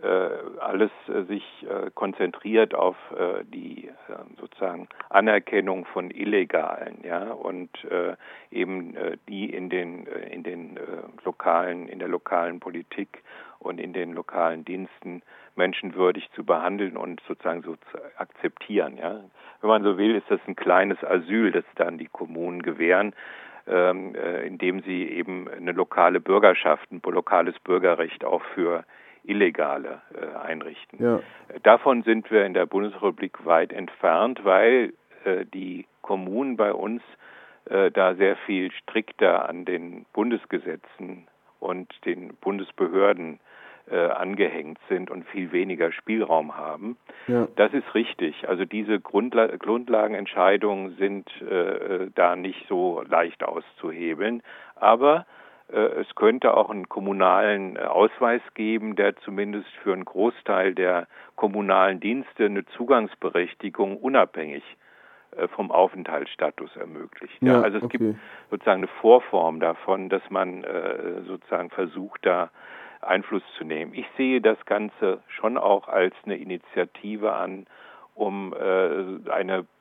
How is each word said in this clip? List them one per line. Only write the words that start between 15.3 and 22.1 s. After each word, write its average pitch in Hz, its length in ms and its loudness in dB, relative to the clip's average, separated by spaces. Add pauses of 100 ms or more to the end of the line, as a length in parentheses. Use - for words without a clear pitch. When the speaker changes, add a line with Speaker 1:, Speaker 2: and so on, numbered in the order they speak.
Speaker 1:
menschenwürdig 90 800 0
zu - 80 -8
behandeln 92 520 0
und 87 300 -8
sozusagen 85 360 -6
so 82 120 -10 (160)
zu - 80 -12 (200)
akzeptieren, - 800 -4
ja. 92 200 -8 (420)
Wenn 107 80 0
man 110 140 6
so 98 160 2
will, 110 160 4
ist - 160 -2
das 101 160 4
ein 95 80 -8
kleines 92 480 2
Asyl, 92 480 2
das 87 140 0 (100)
dann 85 240 -2
die 80 80 -12
Kommunen 85 560 -8